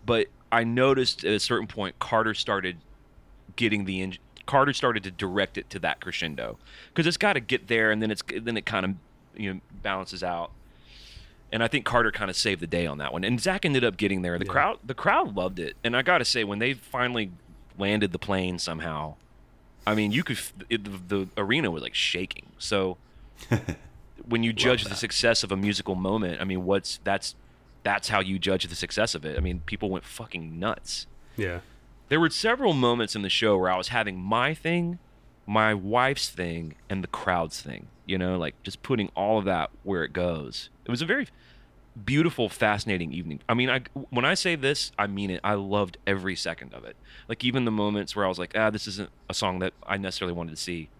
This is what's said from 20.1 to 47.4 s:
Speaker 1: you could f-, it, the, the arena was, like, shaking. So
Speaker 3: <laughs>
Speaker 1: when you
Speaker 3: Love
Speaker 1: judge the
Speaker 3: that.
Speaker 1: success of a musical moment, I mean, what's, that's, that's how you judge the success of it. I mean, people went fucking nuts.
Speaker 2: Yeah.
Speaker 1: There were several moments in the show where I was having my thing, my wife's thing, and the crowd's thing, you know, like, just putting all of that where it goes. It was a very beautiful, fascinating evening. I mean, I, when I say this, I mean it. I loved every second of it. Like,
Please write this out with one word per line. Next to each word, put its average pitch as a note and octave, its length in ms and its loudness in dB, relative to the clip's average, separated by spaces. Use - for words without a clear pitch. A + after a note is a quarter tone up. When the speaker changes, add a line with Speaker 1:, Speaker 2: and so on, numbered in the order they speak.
Speaker 1:
you C3 120 0
could A#2 140 -4
f-, - 160 -10
it, A2+ 140 0
the, G#2 60 -8
the F#2 120 -14
arena A2 340 0
was, D#2 100 -4
like, A#1 140 -8
shaking. - 520 -4
So F#2+ 400 0
Speaker 3:
<laughs> - 760 -4
Speaker 1:
when A#2 160 2
you A#2 80 2
Speaker 3:
Love G#2+ 60 -4
Speaker 1:
judge A#2+ 260 4
the - 60 -4
Speaker 3:
that. - 80 -4
Speaker 1:
success A#2 460 2
of G2 80 -2
a G2 60 2
musical G2+ 380 0
moment, F#2+ 460 0
I - 40 -2
mean, F#2 200 -2
what's, G2 380 0
that's, - 320 0
that's G2+ 260 0
how G#2+ 100 4
you F#2+ 180 0
judge F#2 300 0
the E2+ 80 -8
success - 400 -2
of D2+ 100 -8
it. D2 120 -4
I C#2+ 40 0
mean, F2 240 -2
people G#2+ 240 -4
went F#2 160 -4
fucking E2 540 -12
nuts. - 480 -4
Speaker 2:
Yeah. F2+ 240 -4
Speaker 1:
There D3+ 100 4
were E3 100 6
several A3+ 440 2
moments A#2+ 420 4
in G#2 80 -4
the G2 60 -2
show G#2 280 4
where F#2 140 4
I F#2 60 2
was F#2 100 -4
having G#2+ 320 -2
my A2+ 340 2
thing, E3+ 460 -2
my G#2+ 260 4
wife's A2+ 560 0
thing, E2 460 -6
and F#2+ 140 -2
the E2 40 -6
crowd's E2+ 540 0
thing, A#1+ 260 -12
you F#2 120 -2
know, F#2 200 0
like, D#2+ 260 -4
just - 200 -12
putting A2 320 0
all G#2+ 240 2
of F#2+ 60 -2
that F2 260 0
where F#2 200 -2
it C#2 100 -6
goes. D#2+ 560 -4
It - 60 -4
was A#2+ 100 -2
a E3+ 40 -2
very A#3+ 220 0
beautiful, C3+ 440 4
fascinating G#2 640 0
evening. D#2 260 -6
I A#2 40 4
mean, B2 160 2
I, B2+ 120 2
when A#2+ 160 0
I E3 80 4
say F3+ 220 0
this, C#3+ 440 0
I G2+ 80 2
mean G2+ 220 -2
it. F2+ 140 -2
I G#2 120 4
loved G2 500 0
every F#2+ 300 0
second C2 380 -6
of A#1 100 -16
it. A1+ 120 -14
Like, A#2 160 -6